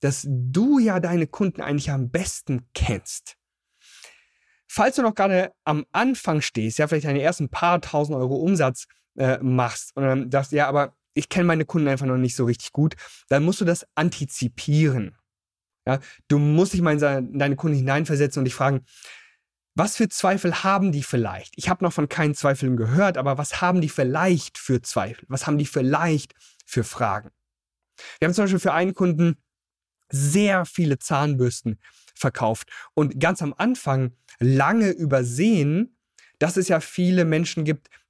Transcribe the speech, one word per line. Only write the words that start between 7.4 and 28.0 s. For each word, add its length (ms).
paar 320
tausend 380
Euro 180
Umsatz, 500
äh, 220
machst 580
und 80
dann 260
sagst, 220
„Ja, 160
aber 280
ich 160
kenne 160
meine 220
Kunden 220
einfach 180
noch 100
nicht 180
so 120
richtig 260
gut“, 220
dann 160
musst 160
du 60
das 280
antizipieren. 1200
Ja, 120
du 100
musst 340
dich 80
mal 140
in 40
se-, 200
in 200
deine 180
Kunden 200
hineinversetzen 640
und 60
dich 80
fragen, 320
„Was 220
für 120
Zweifel 560
haben 280
die 100
vielleicht? 540
Ich 120
habe 160
noch 80
von 160
keinen 260
Zweifeln 440
gehört, 400
aber 180
was 240
haben 220
die 80
vielleicht 640
für 240
Zweifel? 480
Was 180
haben 120
die 80
vielleicht 640
für 200
Fragen?“ 460